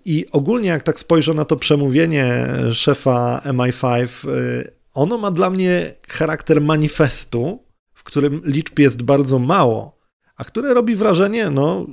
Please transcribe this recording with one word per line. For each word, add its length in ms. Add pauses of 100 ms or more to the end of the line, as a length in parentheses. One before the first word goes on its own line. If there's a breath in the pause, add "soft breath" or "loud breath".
i 280
ogólnie, 360
jak 140
tak 180
spojrzę 340
na 100
to 120
przemówienie 920 (260)
szefa 720
M 240
I 40
five, 520
y, 480 (220)
ono 240
ma 120
dla 200
mnie 440 (140)
charakter 520
manifestu, 1000 (320)
w 100
którym 400
liczb 340
jest 240
bardzo 360
mało, 600 (380)
a 80
które 300
robi 220
wrażenie, 540
no, 420